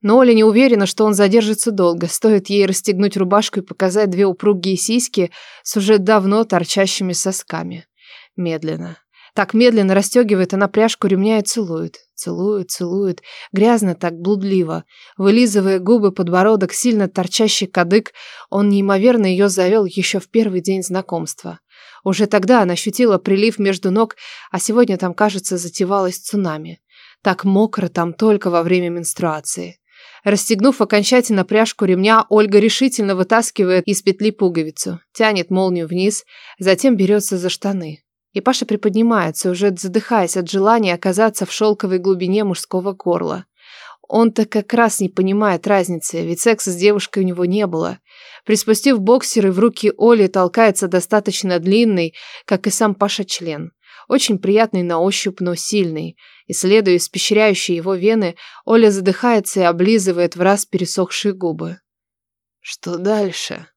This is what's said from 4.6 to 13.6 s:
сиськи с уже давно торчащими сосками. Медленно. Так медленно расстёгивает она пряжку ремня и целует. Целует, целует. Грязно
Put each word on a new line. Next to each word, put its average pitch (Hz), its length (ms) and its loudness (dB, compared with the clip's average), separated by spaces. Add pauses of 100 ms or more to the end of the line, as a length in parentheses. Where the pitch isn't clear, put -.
сиськи 220 540 -2 (320)
с - 120 -8
уже 208 220 2
давно 202 480 2
торчащими 190 680 -2
сосками. 175 760 -8 (520)
Медленно. 165 600 -6 (380)
Так 214 180 -2
медленно 220 400 4
расстёгивает 196 600 2
она 196 160 0
пряжку 220 380 0
ремня 196 320 2
и 202 40 -4
целует. 165 540 -6 (180)
Целует, 185 560 -6
целует. 180 500 -4 (300)
Грязно 208 420 2